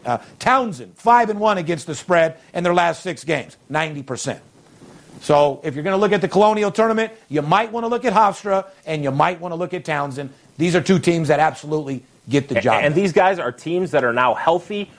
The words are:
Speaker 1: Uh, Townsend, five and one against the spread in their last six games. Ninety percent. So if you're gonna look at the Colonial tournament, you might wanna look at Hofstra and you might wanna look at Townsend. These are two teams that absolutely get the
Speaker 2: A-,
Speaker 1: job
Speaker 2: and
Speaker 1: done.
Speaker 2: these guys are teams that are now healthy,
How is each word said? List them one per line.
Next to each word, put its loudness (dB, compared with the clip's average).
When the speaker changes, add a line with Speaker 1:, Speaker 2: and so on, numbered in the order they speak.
Speaker 1:
Uh, -2
Townsend, -2
five 4
and -6
one 0
against -6
the -8
spread 2
in -4
their 2
last 0
six -10
games. -6
Ninety -6
percent. -8
So 2
if -6
you're -8
gonna 0
look 2
at 0
the -2
Colonial 2
tournament, 0
you -2
might 0
wanna -6
look -4
at 0
Hofstra 2
and -4
you -2
might 0
wanna -10
look -6
at -10
Townsend. -6
These 0
are 4
two 2
teams 0
that 4
absolutely -2
get 0
the -2
Speaker 2:
A-, 2
Speaker 1:
job 2
Speaker 2:
and 2
Speaker 1:
done. 2
Speaker 2:
these 0
guys 4
are -4
teams -4
that 2
are 2
now 4
healthy, -2